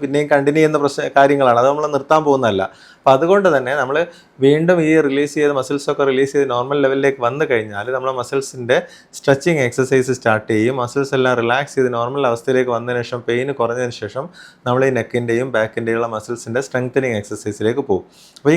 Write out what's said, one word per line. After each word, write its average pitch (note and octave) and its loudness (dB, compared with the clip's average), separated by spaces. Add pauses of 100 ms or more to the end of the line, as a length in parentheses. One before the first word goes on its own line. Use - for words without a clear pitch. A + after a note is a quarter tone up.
പിന്നെയും C#3+ -2
കണ്ടിന്യൂ D3 4
ചെയ്യുന്ന D#3 2
പ്രശ്ന-, C#3 -4
കാര്യങ്ങളാണ്. C#3 4
അത് C3+ 4
നമ്മൾ D3+ -2 (100)
നിർത്താൻ D3+ 2
പോകുന്നതല്ല. A2+ 2 (380)
അപ്പോൾ C3+ 6
അതുകൊണ്ട് F#3 4
തന്നെ B2+ 0
നമ്മൾ C3+ -2 (480)
വീണ്ടും D#3+ 4 (100)
ഈ - 2 (160)
റിലീസ് C#3+ 0
ചെയ്ത D3 2
മസിൽസൊക്കെ C#3+ -2
റിലീസ് C3+ 0
ചെയ്ത് C#3 2
നോർമൽ C3 -2
ലെവലിലേക്ക് C3+ 0
വന്നു C#3+ -2
കഴിഞ്ഞാൽ G#2+ -2
നമ്മളെ C3 -4
മസിൽസിൻ്റെ C3 -2 (400)
സ്ട്രെച്ചിങ് C#3+ 0
എക്സർസൈസ് C3 0
സ്റ്റാർട്ട് A2 0
ചെയ്യും. A2+ 2
മസിൽസ് C3+ -4
എല്ലാം B2+ 2
റിലാക്സ് B2 -2
ചെയ്ത് B2+ 0
നോർമൽ C3 -2
അവസ്ഥയിലേക്ക് B2 -2
വന്നതിന് A#2+ -4
ശേഷം, A#2+ -10
പെയിൻ B2 -2 (120)
കുറഞ്ഞതിന് A#2+ -4
ശേഷം B2+ -8 (420)
നമ്മൾ B2+ 2
ഈ - 2
നെക്കിൻ്റെയും A#2+ -2
ബാക്കിൻ്റെയും A2+ -2
ഉള്ള A#2 -2
മസിൽസിൻ്റെ A#2 -6
സ്ട്രെങ്തനിങ് B2+ -4
എക്സർസൈസിലേക്ക് G#2+ -4
പോകും. F#2 0 (340)
അപ്പോൾ D3 2